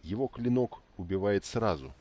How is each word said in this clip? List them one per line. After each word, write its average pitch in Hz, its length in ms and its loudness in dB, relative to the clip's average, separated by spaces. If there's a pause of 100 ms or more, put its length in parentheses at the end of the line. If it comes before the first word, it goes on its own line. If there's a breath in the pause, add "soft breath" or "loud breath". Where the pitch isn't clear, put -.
«Его 104 240 -4
клинок 123 560 0 (140)
убивает 95 480 0
сразу». 87 560 -2